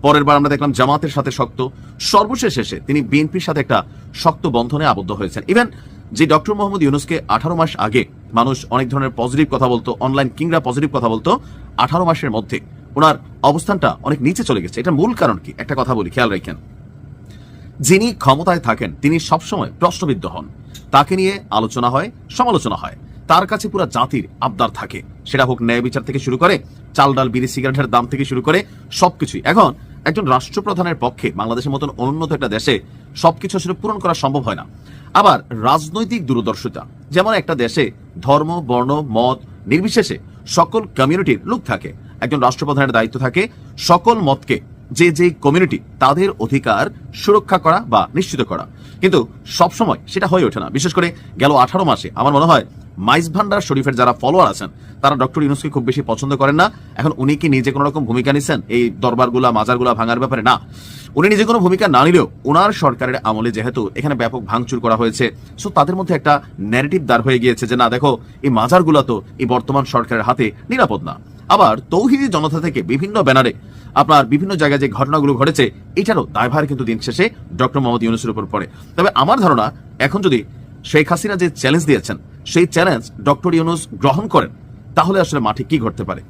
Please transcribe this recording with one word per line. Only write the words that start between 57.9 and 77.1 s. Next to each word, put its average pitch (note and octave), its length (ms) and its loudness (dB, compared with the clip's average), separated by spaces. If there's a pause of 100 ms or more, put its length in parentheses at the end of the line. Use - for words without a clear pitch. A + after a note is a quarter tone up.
ভূমিকা B2 280 0
নিছেন D3 220 -2 (180)
এই A#2+ 80 4 (180)
দরবারগুলা B2 460 2 (100)
মাজারগুলা B2 400 0
ভাঙার A#2 240 -2
ব্যাপারে? B2+ 280 -4
না, A#2+ 40 4 (640)
উনি E3+ 140 4
নিজে G#3+ 160 2
কোনো A#3 160 2
ভূমিকা F#3+ 240 2
না C3 180 6
নিলেও E3 200 4 (240)
ওনার F#3 200 4 (120)
সরকারের B2+ 340 -2 (120)
আমলে A2 280 -2
যেহেতু A#2+ 240 -4 (180)
এখানে D3 220 -2
ব্যাপক A#2 200 -2 (100)
ভাঙচুর A#2+ 340 -2
করা A2 160 2
হয়েছে, A#2 240 0 (360)
so G#3 160 -8
তাদের E3 220 2
মধ্যে F3+ 200 -2
একটা D3 140 2 (400)
ন্যারেটিভ C#3+ 280 0 (100)
দাঁড় A#2 160 2
হয়ে B2+ 160 2
গিয়েছে B2 280 2
যে B2+ 120 2
না A#2 120 6
দেখো C3+ 160 2 (320)
এই C#3 160 2
মাজারগুলা D3+ 520 4
তো A2 60 0 (260)
এই B2+ 120 -2
বর্তমান C3+ 380 0
সরকারের A2+ 360 0
হাতে B2 180 0 (240)
নিরাপদ D3 380 0
না। - 60 -10 (400)
আবার D#3 200 4 (180)
তৌহিদি C4 420 2
জনতা D#3 300 0
থেকে C3+ 160 -2 (100)
বিভিন্ন F#3+ 260 -2 (100)
ব্যানারে - 260 4 (480)
আপনার D3 220 6 (100)
বিভিন্ন F#3 280 0
জায়গায় C#3+ 240 2
যে C3+ 40 0 (100)
ঘটনাগুলো C#3+ 420 2
ঘটেছে C#3+ 240 2 (360)
এটারও D3+ 240 0 (100)
দায়ভার B2+ 360 0
কিন্তু C3 200 -4
দিন A2+ 160 -2
শেষে C3 180 -2 (360)